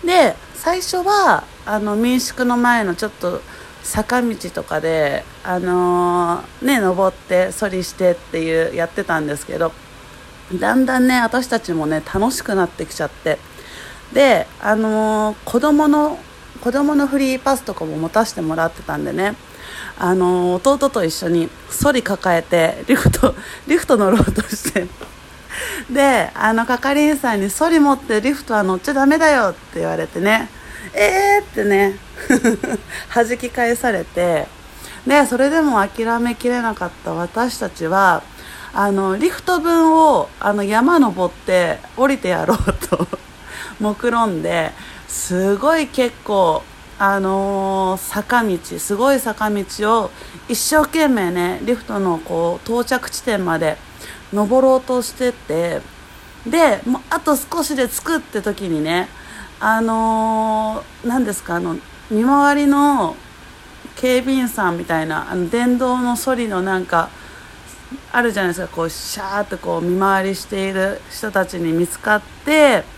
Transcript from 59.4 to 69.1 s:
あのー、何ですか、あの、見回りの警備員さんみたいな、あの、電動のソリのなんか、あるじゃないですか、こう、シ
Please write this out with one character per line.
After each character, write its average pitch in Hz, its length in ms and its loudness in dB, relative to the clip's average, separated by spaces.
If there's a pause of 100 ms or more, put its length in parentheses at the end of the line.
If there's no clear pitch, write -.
あ 220 220 2
の 220 1040 -2 (200)
ー、 240 40 -2
何 247 160 0
で 208 80 -4
す - 100 -8
か、 170 140 -6
あ 175 40 -2
の、 175 160 -4 (340)
見 220 140 2
回 285 320 4
り 294 100 2
の 277 500 4 (800)
警 254 240 2
備 262 140 0
員 254 140 0
さ 196 220 0
ん 170 80 -4
み 175 60 -6
た 160 180 0
い 160 40 -4
な、 156 240 -4
あ - 40 -6
の、 175 160 -2
電 247 280 2
動 254 200 0
の 247 180 -2
ソ 262 180 -2
リ 240 140 -2
の 185 140 -2
な 190 160 -2
ん 180 80 -4
か、 170 240 0 (1040)
あ 240 100 2
る 233 100 0
じ 196 60 -4
ゃ 190 60 -2
な 175 60 0
い 170 40 -4
で - 0 -
す 180 60 -8
か、 170 80 -6
こ 165 140 -6
う、 165 80 -2
シ - 300 -12